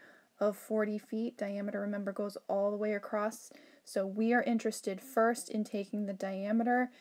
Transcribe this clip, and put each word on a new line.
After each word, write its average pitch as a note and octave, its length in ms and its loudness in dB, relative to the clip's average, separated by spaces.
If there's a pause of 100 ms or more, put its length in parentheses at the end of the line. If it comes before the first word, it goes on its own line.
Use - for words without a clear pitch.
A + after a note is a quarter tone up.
(380)
of G3+ 180 2
forty G#3+ 400 0
feet. A3 400 -4
Diameter, G3+ 440 -4
remember, G3+ 320 -4
goes G3+ 260 -4 (100)
all G3+ 220 2
the G#3 60 -2
way G#3+ 180 0
across. G#3 580 -4 (320)
So G3 220 0
we A3 260 2
are A#3+ 120 6
interested A3 560 -2
first A#3 500 2
in G#3+ 140 0
taking G#3 420 -4
the G3 80 -4
diameter A3+ 760 2 (100)